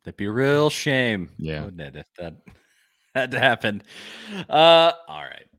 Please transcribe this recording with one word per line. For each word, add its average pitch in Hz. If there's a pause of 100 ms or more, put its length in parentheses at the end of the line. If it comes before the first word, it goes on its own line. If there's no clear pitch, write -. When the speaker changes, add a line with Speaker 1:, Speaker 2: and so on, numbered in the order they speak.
Speaker 1:
That'd -
be 104
a 104
real 143
shame, 120
Speaker 2:
Yeah. 78
Speaker 1:
wouldn't 90
it, 71
if 73 (120)
that 82 (400)
<laughs> -
had 127
to 127
happen? 113 (680)
Uh, 165 (140)
all 151
right. - (120)